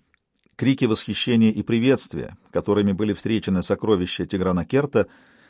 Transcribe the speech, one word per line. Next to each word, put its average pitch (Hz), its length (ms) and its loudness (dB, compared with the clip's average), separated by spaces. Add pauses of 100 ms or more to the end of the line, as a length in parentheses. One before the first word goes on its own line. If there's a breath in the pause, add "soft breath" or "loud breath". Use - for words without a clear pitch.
(600)
Крики 131 240 2
восхищения 110 640 2
и 104 140 -2
приветствия, 113 720 -2 (140)
которыми 101 400 2
были 101 220 -2
встречены 95 500 -2
сокровища 92 640 0
Тиграна 90 360 -2
Керта, 131 440 0 (420 soft breath)